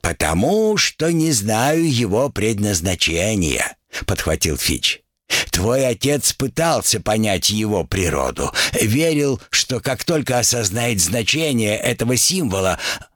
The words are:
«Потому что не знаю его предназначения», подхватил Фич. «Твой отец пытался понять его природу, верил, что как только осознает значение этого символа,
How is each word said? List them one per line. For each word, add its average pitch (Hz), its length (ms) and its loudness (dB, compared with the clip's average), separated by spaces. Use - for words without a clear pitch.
«Потому 131 760 2
что - 340 0
не 160 200 2
знаю 127 580 2
его 120 400 2
предназначения», 95 1500 0
подхватил 80 520 0
Фич. - 440 -2
«Твой 127 380 2
отец 139 460 0
пытался 135 680 0
понять 107 500 0
его 104 360 0
природу, 69 680 -2
верил, 143 760 2
что - 300 -2
как 127 240 -4
только 143 340 0
осознает 117 640 0
значение 113 760 0
этого 123 400 0
символа, 95 600 0